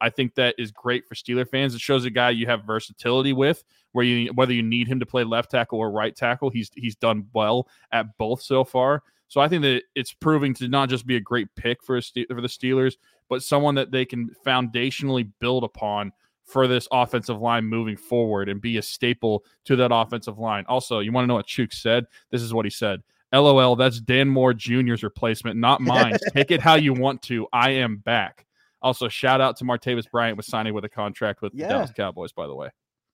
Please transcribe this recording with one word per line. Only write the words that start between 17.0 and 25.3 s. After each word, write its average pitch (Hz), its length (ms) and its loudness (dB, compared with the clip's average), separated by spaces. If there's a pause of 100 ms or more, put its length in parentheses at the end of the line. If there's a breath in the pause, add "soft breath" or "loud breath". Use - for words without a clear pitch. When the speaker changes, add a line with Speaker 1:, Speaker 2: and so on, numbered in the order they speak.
Speaker 1:
line 117 240 0
moving 110 320 -4
forward 107 520 -2
and 101 120 -6
be 117 160 -4
a 104 60 -2
staple 117 640 -2 (220 soft breath)
to 135 100 4
that 123 180 4
offensive 113 440 -2
line. 107 300 -4
Also, 123 300 -2
you 104 140 -2
wanna 123 160 2
know 123 60 2
what 101 120 -2
Chuk - 260 -4
said? 117 340 0 (240 soft breath)
This 120 120 -2
is 113 100 -8
what 113 140 0
he 101 40 -4
said. 101 320 -4 (300)
"L 139 140 6
O 135 140 8
L, 123 160 6
that's 120 240 2
Dan 127 280 2
Moore 131 240 4
Junior's 120 520 -2
replacement, 113 560 -4